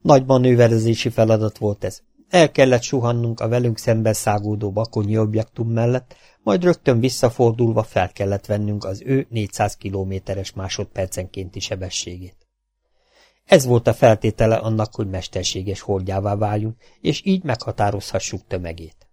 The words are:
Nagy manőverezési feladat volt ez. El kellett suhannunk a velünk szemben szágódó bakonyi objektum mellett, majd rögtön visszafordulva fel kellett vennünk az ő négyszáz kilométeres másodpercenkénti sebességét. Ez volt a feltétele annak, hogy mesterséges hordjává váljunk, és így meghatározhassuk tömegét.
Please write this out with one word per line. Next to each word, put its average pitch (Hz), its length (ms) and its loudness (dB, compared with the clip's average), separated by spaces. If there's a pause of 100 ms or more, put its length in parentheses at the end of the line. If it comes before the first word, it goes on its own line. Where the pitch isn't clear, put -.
Nagy 139 260 6
manőverezési 120 800 4
feladat 110 500 2
volt 104 260 -4
ez. 98 160 -8 (280)
El 165 220 4
kellett 127 320 4
suhannunk 117 580 -2
a 113 80 -4
velünk 120 300 0
szemben 110 340 0
szágódó 104 600 -2
bakonyi 107 460 -2
objektum 110 520 -2
mellett, 120 440 -2 (280)
majd 196 200 0
rögtön 160 380 2
visszafordulva 117 840 0
fel 92 300 -2
kellett 98 340 -4
vennünk 104 380 -4
az 98 200 -8
ő 135 260 -2
négyszáz 104 460 -2
kilométeres 95 760 -6
másodpercenkénti 95 1080 -8
sebességét. 92 880 -10 (960)
Ez 147 200 6
volt 120 220 4
a 113 80 4
feltétele 110 640 4
annak, 107 380 -2
hogy 110 140 -6
mesterséges 95 720 -6
hordjává 98 560 -2
váljunk, 107 400 -2 (240)
és - 240 -2
így 190 180 0
meghatározhassuk 104 1040 -4
tömegét. 85 680 -10